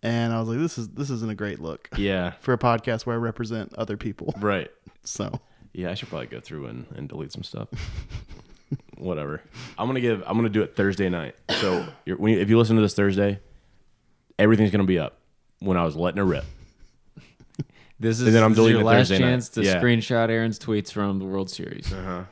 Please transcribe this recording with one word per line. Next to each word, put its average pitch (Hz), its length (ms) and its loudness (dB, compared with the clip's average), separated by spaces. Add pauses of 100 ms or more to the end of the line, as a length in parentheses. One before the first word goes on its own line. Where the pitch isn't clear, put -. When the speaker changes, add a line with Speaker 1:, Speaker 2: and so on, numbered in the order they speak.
Speaker 1:
And 117 280 -2
I 113 80 -2
was 113 80 -4
like, 117 120 -4
"This 165 180 -4
is, 113 120 -8
this 139 200 -8
isn't 113 220 -4
a 107 40 -6
great 101 240 -8
look." 80 380 -12
Speaker 2:
Yeah. 95 420 0
Speaker 1:
For - 140 0
a 123 40 0
podcast 117 500 -2
where 117 80 -2
I 117 40 -2
represent 113 560 -6
other 107 220 -6
people. - 420 -8
Speaker 2:
Right. 101 320 -2 (320)
Speaker 1:
So. - 360 -8 (340)
Speaker 2:
Yeah, 90 180 -6
I - 20 -6
should - 160 -10
probably 65 180 -8
go 58 120 -12
through 71 280 -12
and, 60 180 -12 (100)
and 71 140 -10
delete 71 220 -10
some - 120 -12
stuff. - 240 -10 (680)
<laughs> - 600 -14
Whatever. 76 440 -6 (360)
I'm 110 100 -2
gonna 131 140 -2
give, 113 240 0
I'm 98 100 -2
gonna 113 140 2
do 104 140 2
it - 120 -6
Thursday 98 340 0
night. 82 260 -6 (240)
So 90 260 0 (200)
you're, 90 120 -4
when 107 160 4
you, 98 60 4
if 101 100 2
you 110 80 8
listen 113 180 6
to 110 60 6
this 104 140 2
Thursday, 101 440 2 (1000)
everything's 104 320 6
gonna 101 120 2
be 92 160 2
up 71 180 -8 (420)
when 95 180 0
I 85 80 2
was 76 100 -2
letting 87 240 -2
it 101 40 2
rip. 80 200 0 (1600)
Speaker 3:
This 113 200 0
is, 123 80 4
Speaker 2:
And 110 80 8
then 113 80 10
I'm 110 100 8
Speaker 3:
this 107 60 4
is 113 100 8
your 113 100 6
Speaker 2:
deleting - 20 4
it 104 40 4
Speaker 3:
last 120 240 6
Speaker 2:
Thursday 95 140 4
night. 123 80 4
Speaker 3:
chance 123 180 -2
to 110 140 -2
Speaker 2:
Yeah. 95 180 4
Speaker 3:
screenshot 117 480 2
Aaron's 113 300 0
tweets 104 320 -2
from 98 280 -2
the 95 60 -6
World 95 240 -4
Series. - 420 -10
Speaker 2:
Uh-huh. 92 400 -8